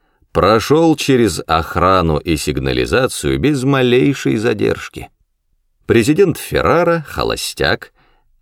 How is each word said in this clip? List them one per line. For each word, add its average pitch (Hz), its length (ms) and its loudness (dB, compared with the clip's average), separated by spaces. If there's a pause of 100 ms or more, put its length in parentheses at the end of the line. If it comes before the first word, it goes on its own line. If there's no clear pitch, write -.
(320)
прошел 123 640 4
через 120 500 2
охрану 82 720 0
и 78 200 -2
сигнализацию 67 1000 -2
без 135 240 0
малейшей 135 760 2
задержки. 107 720 -4 (760)
Президент 139 520 2
Феррара, 160 680 -2
холостяк, - 840 -6 (480)